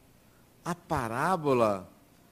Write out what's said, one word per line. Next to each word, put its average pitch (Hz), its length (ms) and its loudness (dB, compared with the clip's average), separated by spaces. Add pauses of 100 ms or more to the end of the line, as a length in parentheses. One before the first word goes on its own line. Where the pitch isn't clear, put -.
(640)
A 170 100 -6
parábola 127 1160 0 (420)